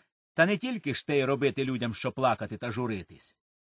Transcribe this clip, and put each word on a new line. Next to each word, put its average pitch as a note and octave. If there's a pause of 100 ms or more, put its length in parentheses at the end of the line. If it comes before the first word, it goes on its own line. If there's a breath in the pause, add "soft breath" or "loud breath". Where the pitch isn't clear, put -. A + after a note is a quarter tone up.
(340)
та D#3+
не G3+
тільки G#3+
ж -
те D3
й C3+
робити C3+
людям, A#2+
що -
плакати A2+
та A#2+
журитись. G#2+ (340)